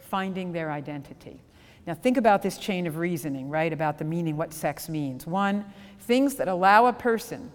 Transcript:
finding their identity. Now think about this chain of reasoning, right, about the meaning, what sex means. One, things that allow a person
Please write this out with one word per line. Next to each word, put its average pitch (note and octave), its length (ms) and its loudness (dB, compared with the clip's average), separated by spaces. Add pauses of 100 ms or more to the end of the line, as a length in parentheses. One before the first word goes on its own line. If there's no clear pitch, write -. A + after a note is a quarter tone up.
finding F#3+ 420 -4
their D#3+ 200 -4
identity. D3 720 -12 (440)
Now E3+ 60 -6
think B3+ 240 0
about G#3 240 6
this F#3+ 160 -2
chain F3+ 300 -2
of D#3 100 -4
reasoning, D3 520 -4
right, D#3+ 220 0
about D3+ 260 -2
the D#3 80 -6
meaning, D#3+ 320 -2
what D#3 160 -4
sex - 360 -6
means. C#3+ 380 -6
One, G3 380 -2 (340)
things C4+ 360 2
that - 120 0
allow G3 400 8
a A#3+ 60 4
person A3+ 600 -2